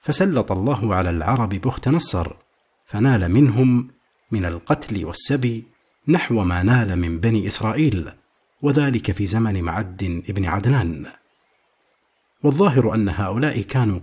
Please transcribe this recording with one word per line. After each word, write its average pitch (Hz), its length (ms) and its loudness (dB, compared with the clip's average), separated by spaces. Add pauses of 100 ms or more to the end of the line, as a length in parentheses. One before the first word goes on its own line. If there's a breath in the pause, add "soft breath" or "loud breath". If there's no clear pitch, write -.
فسلط 151 500 0
الله 104 440 0
على 92 140 2
العرب 110 400 0
بخت 98 380 -4
نصر، 107 460 0 (520)
فنال 104 460 2
منهم 123 600 4 (400)
من 101 140 -2
القتل 90 600 -4
والسبي 117 600 -4 (420)
نحو 120 360 2
ما 87 200 0
نال 107 320 2
من 85 240 -2
بني 107 280 0
إسرائيل، 113 640 -2 (500)
وذلك 139 500 0
في 101 140 -2
زمن 101 380 0
معد 87 680 -6
ابن 98 160 -2
عدنان. 90 600 0 (1400)
والظاهر 135 520 2
أن 107 140 2
هؤلاء 104 520 -2
كانوا 104 420 0